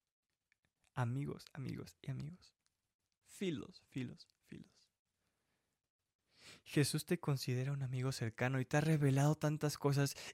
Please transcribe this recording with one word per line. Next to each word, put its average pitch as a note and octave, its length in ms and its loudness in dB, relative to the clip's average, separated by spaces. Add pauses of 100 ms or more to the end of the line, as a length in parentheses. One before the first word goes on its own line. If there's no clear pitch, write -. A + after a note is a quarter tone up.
(920)
Amigos, C3 600 -2
amigos - 480 -10
y C#3+ 100 -6
amigos. C#3 420 -10 (720)
Filos, - 640 -4
filos, - 420 -8 (180)
filos. - 440 -18 (1700)
Jesús - 400 2
te F3 140 -2
considera C3 520 -2
un C#3 100 -4
amigo B2+ 300 -2
cercano B2+ 480 0
y B2 60 0
te - 120 0
ha D3 40 4
revelado D3 540 4
tantas D3+ 420 0
cosas C#3 380 2 (180)